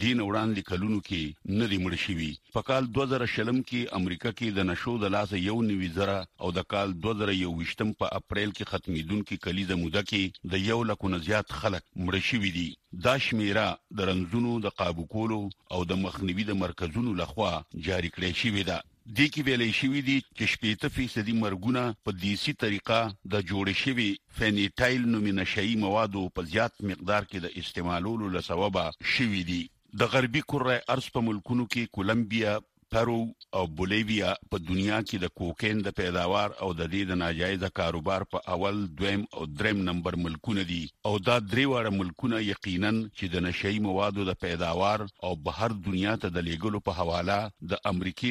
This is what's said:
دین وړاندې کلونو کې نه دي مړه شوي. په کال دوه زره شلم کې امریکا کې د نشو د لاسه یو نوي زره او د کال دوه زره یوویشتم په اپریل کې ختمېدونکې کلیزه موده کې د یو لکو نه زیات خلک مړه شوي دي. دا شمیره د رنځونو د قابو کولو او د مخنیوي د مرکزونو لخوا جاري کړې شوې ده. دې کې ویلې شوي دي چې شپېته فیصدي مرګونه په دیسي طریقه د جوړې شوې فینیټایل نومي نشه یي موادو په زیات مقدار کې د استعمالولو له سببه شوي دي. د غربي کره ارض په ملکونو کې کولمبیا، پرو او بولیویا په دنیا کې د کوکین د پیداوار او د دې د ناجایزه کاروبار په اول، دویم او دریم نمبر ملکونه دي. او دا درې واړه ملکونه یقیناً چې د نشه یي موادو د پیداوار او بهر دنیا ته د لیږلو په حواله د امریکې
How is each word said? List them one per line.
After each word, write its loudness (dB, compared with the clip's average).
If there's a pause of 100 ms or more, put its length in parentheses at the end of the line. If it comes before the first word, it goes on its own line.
دین 4
وړاندې 0
کلونو 0
کې -4
نه 4
دي 2
مړه -2
شوي. -2 (280)
په 2
کال 2 (100)
دوه 4
زره 0
شلم 2 (100)
کې -2
امریکا -2
کې -4 (120)
د 2
نشو -2
د 2
لاسه 0
یو 0 (140)
نوي 0
زره 0 (240)
او 0
د -4
کال 0 (120)
دوه 0
زره 2
یوویشتم 0 (120)
په 0
اپریل -2
کې -6
ختمېدونکې -2
کلیزه 0
موده 0
کې -2
د 0
یو 2 (120)
لکو -2
نه -2
زیات 0
خلک 0 (220)
مړه 2
شوي 0
دي. -2 (400)
دا 4 (100)
شمیره 2 (300)
د 2
رنځونو 0
د -4
قابو -2
کولو 0 (320)
او 2
د 2
مخنیوي -2
د 0
مرکزونو -2
لخوا 0 (320)
جاري 0
کړې 0 (100)
شوې 2
ده. -2 (380)
دې 6
کې -4
ویلې 2
شوي 2
دي 4 (200)
چې 0
شپېته 0 (100)
فیصدي 0
مرګونه 0 (240)
په -2
دیسي 0
طریقه 2 (340)
د 2 (140)
جوړې 2
شوې 2 (280)
فینیټایل 4
نومي 2
نشه 0
یي 2
موادو 2 (100)
په -4
زیات 2 (180)
مقدار 0
کې -6
د -6 (140)
استعمالولو -2
له -4
سببه 2 (260)
شوي 2
دي. -2 (360)
د 4
غربي 2
کره 2 (100)
ارض -2
په 4
ملکونو 0
کې -2
کولمبیا، 2 (320)
پرو 4 (360)
او 2 (160)
بولیویا 2 (200)
په 0
دنیا 2
کې -4
د -2
کوکین 0
د -2
پیداوار 2 (120)
او 0 (120)
د -4 (100)
دې 0
د 0
ناجایزه 0 (100)
کاروبار 0
په -2 (140)
اول، -2 (140)
دویم 0 (140)
او -4
دریم 0
نمبر 0
ملکونه -2
دي. -2 (240)
او 2 (140)
دا 6
درې 2
واړه 2
ملکونه 0
یقیناً 0 (260)
چې -4
د 0
نشه -2
یي 0
موادو 0
د -2
پیداوار 0 (200)
او -2 (160)
بهر 0 (160)
دنیا 2 (120)
ته -2
د 0
لیږلو -2
په 2
حواله 2 (320)
د 2 (200)
امریکې -2